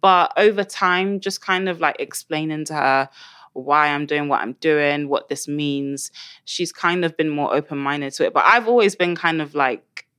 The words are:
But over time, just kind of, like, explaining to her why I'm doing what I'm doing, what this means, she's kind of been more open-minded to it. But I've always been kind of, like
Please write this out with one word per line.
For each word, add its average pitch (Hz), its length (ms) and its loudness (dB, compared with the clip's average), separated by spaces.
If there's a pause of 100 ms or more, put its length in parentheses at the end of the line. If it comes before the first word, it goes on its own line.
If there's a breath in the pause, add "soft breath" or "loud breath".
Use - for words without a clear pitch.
But 185 360 4
over 202 280 4
time, 190 560 0
just 196 200 -6
kind 190 280 -2
of, 170 120 -4
like, 156 180 0
explaining 156 680 -6
to 156 80 -10
her 135 340 2 (460 loud breath)
why 143 340 2
I'm 147 180 -2
doing 147 220 -2
what 139 120 0
I'm 113 140 -6
doing, 147 540 0
what 139 200 -2
this - 200 -6
means, 139 640 -4 (320 loud breath)
she's - 260 -6
kind 180 340 -2
of 160 120 -2
been 156 140 0
more 147 240 -2
open-minded 143 600 -4
to - 120 0
it. - 80 0
But 147 100 2
I've 220 240 4
always 226 260 4
been 175 220 -2
kind 165 240 -2
of, 147 140 -6
like - 520 -4 (120)